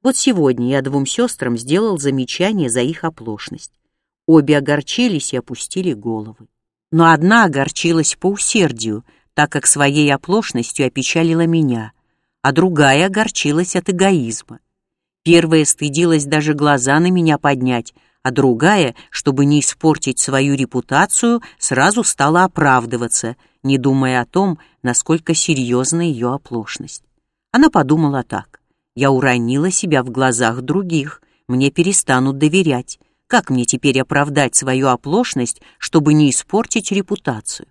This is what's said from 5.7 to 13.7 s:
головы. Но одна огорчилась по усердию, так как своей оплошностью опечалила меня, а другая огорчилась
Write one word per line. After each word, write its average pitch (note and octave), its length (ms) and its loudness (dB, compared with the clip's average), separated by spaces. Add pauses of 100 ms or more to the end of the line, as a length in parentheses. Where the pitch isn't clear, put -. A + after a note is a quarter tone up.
головы. A2 540 -10 (440)
Но E3 200 6
одна F#3+ 340 4
огорчилась D#3 680 -2
по - 120 -4
усердию, B2 760 -2 (300)
так D3 180 0
как C#3+ 140 -4
своей C#3+ 480 2
оплошностью C#3 760 -2
опечалила E3 580 0
меня, C3 460 0 (500)
а C#3 100 2
другая D3+ 560 4
огорчилась F#3 680 -2